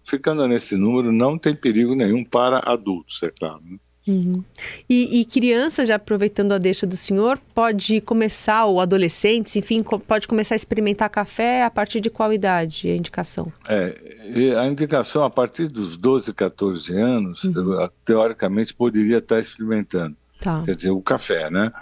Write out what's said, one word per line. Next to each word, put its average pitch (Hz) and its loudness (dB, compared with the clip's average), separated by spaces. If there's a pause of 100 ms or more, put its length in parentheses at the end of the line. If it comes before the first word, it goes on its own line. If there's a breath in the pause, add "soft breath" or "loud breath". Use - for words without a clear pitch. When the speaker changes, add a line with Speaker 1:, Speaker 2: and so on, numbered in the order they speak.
Speaker 1:
ficando 143 0
nesse 117 0
número, 117 2
não 127 2
tem 151 0
perigo 120 2
nenhum 120 2
para 127 2
adultos, 101 -4
é 85 -4
claro, 78 -10
né? 90 -18 (300)
Speaker 2:
Uhum. 185 0 (460 loud breath)
E, 247 2
e 220 2
criança, 247 0
já 220 2
aproveitando 202 0
a 196 2
deixa 190 0
do 185 -4
senhor, 220 0 (160)
pode 220 2
começar, 220 0
ou 190 4
adolescentes, 196 0
enfim, 220 0
co-, 208 -4
pode 214 -2
começar 220 0
a - 2
experimentar 208 0
café 233 0
a 233 0
partir 208 -2
de 220 -2
qual 220 0
idade, 180 0
a 175 0
indicação? 170 -6 (160)
Speaker 1:
É, 98 0 (400)
e 127 4
a 123 2
indicação 143 0
a 131 2
partir 139 -2
dos 101 -8
doze, 110 2
quatorze 92 -2
anos, 107 0
Speaker 2:
Uhum. 98 0
Speaker 1:
eu, 87 0 (160)
teoricamente, 110 2
poderia 113 2
estar 113 0
experimentando. 104 -4 (240)
Speaker 2:
Tá. 165 -4
Speaker 1:
Quer 95 -2
dizer, 90 -2
o 95 0
café, 82 -2
né? 101 0 (120)